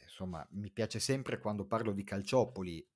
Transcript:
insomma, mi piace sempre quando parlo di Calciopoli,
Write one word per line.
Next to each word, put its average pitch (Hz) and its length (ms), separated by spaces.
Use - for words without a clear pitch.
insomma, 90 500
mi 101 180
piace 110 280
sempre 131 400
quando 104 280
parlo 110 260
di 98 100
Calciopoli, 98 760